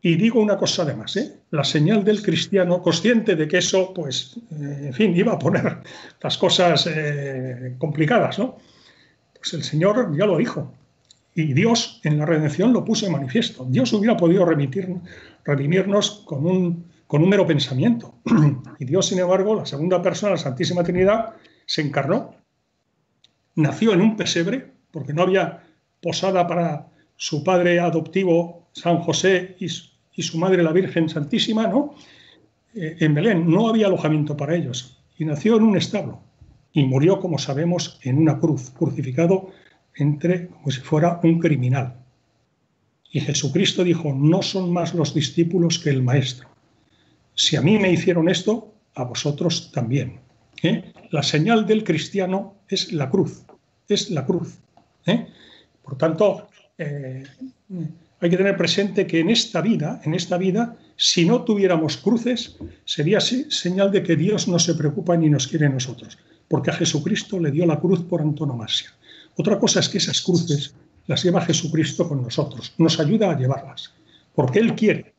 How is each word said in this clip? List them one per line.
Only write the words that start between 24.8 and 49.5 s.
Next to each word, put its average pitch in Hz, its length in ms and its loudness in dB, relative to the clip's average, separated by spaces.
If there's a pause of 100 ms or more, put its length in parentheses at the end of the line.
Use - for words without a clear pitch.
porque 143 240 -10
no 170 80 0
había 185 400 0 (400)
posada 175 440 0
para 170 420 -4 (280)
su - 260 -6
padre 175 380 2
adoptivo, 170 920 0
San 170 260 0
José, 180 600 0
y 175 120 -6
su, - 180 -12 (260)
y 175 80 -8
su 165 160 -6
madre, 180 240 2
la 160 100 2
Virgen 170 360 2
Santísima, 214 580 -2
¿no? 285 280 0 (800)
Eh, 170 260 -8
en 156 140 2
Belén 170 360 2
no 214 180 2
había 220 180 2
alojamiento 151 500 0
para 143 180 -2
ellos, - 480 -8 (140)
y 160 80 -6
nació 156 320 0
en 214 60 4
un 214 140 4
establo, 160 440 -4 (520)
y 143 120 2
murió, 147 340 4
como 175 200 -4
sabemos, 165 640 -4
en 131 160 0
una 156 200 4
cruz, 147 320 -2
crucificado 165 800 -2 (440)
entre, 170 540 -2
como - 220 -8
si 131 100 -6
fuera 170 420 0
un 165 160 4
criminal. 131 580 0 (1120)
Y 143 100 -2
Jesucristo 147 640 0
dijo: 165 280 0
"No 151 300 4
son 185 300 -4
más 170 200 -2
los 165 220 -2
discípulos 170 640 0
que 151 120 -2
el 131 120 2
Maestro. 127 460 0 (840)
Si - 220 0
a 123 60 0
mí 208 160 4
me 190 120 4
hicieron 170 380 2
esto, - 460 -2 (200)
a - 100 -6
vosotros 147 680 -4